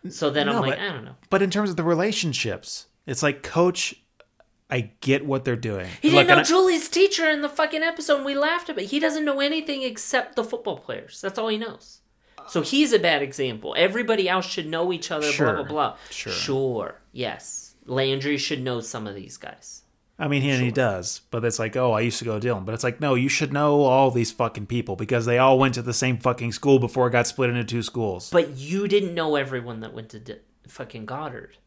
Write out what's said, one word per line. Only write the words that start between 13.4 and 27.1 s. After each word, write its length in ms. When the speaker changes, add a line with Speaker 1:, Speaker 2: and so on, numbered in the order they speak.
Speaker 1:
Everybody 500
else 200
should 200
know 240
each 200
other, 200
Speaker 2:
Sure. 220
Speaker 1:
blah, 100
blah, 20
blah. 80
Speaker 2:
Sure. 240
Speaker 1:
Sure, 680
yes. 640
Landry 520
should 240
know 200
some 260
of 80
these 220
guys. 440
Speaker 2:
I 100
mean, 140
he, 80
and 120
he 80
Speaker 1:
Sure. 60
Speaker 2:
does, 460
but 120
it's 160
like, 160
"Oh, 160
I 100
used 180
to 60
go 100
to 40
Dillon." 260
But 100
it's 80
like, 180
no, 140
you 140
should 220
know 300
all 300
these 200
fucking 360
people 280
because 300
they 120
all 220
went 160
to 60
the 120
same 240
fucking 340
school 280
before 280
it 40